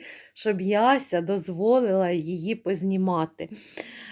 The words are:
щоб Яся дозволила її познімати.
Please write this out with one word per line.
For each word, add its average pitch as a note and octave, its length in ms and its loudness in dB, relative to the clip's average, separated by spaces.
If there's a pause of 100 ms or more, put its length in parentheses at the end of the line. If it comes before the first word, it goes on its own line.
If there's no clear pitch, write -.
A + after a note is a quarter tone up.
(340)
щоб G3+ 280 -2
Яся G#3 600 2
дозволила F#3+ 880 2
її F3 460 -2
познімати. F#3 920 -2 (640)